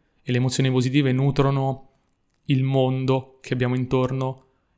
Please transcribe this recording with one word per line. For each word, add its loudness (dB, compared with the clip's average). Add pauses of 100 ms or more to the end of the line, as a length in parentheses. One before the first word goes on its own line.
(220)
e -4
le 2
emozioni 0
positive 2
nutrono 0 (580)
il 0
mondo 0
che -6
abbiamo 0
intorno -2 (320)